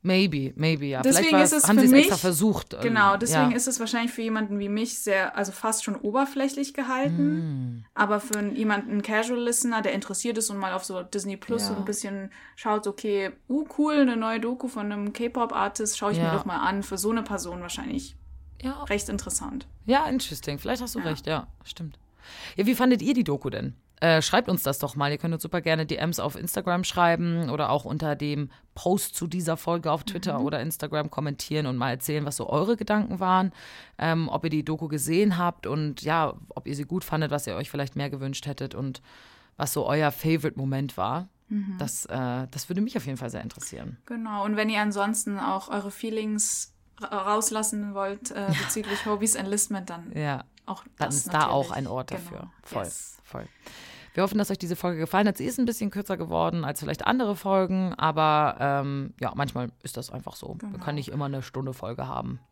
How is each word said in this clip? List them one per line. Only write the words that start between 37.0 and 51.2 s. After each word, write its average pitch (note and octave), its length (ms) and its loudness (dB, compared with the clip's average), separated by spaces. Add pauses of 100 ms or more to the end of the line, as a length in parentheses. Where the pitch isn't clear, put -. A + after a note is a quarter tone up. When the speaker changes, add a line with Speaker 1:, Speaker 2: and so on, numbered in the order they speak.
Speaker 1:
fandet, D#3 260 0
was C#3+ 160 -2
ihr G2+ 100 -4
euch C3 140 -6
vielleicht C#3 260 -4
mehr C#3 140 -2
gewünscht C3+ 360 -6
hättet C3+ 280 -6
und C3 260 -6 (560)
was - 160 -2
so - 140 0
euer D3 260 4
Favorite-Moment C#3 840 0
war. C3+ 300 -2 (200)
Speaker 2:
Mhm. G3+ 300 -2
Speaker 1:
Das, - 260 -4
äh, B2+ 460 -4
das - 180 -8
würde F3+ 140 0
mich A#3+ 160 -2
auf A#2 80 -6
jeden C3+ 100 -4
Fall A#2+ 140 -6
sehr - 120 -8
interessieren. - 600 -10
Speaker 2:
Genau, A3 400 -6
und G#3+ 120 0
wenn G#3+ 120 2
ihr G#3+ 140 2
ansonsten G#3 560 0
auch F#3+ 320 -2
eure G3+ 200 -4
Feelings G#3+ 840 -4 (260)
ra-, G#3 60 -8 (260)
rauslassen G#3+ 640 -2
wollt, G3 380 -4
äh, G3+ 160 -4
Speaker 1:
<laughs> D#3 180 2
Speaker 2:
bezüglich G3+ 400 -4
Hobbys G#3 300 2
Enlistment, G3 520 -2
dann E3+ 260 -12
Speaker 1:
Ja. D3 300 -2 (220)
Speaker 2:
auch - 160 -8 (160)
Speaker 1:
Dann D3+ 100 0
Speaker 2:
das C#3+ 80 -2
Speaker 1:
ist - 160 -2